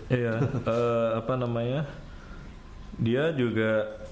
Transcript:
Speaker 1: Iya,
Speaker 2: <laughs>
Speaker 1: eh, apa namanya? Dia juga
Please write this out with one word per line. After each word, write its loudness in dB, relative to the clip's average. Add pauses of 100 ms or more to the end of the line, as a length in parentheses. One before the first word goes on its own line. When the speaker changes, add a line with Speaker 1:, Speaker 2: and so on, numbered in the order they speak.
Speaker 1:
Iya, 2 (180)
Speaker 2:
<laughs> -2
Speaker 1:
eh, 4
apa 0
namanya? 0 (1040)
Dia 2
juga 2 (240)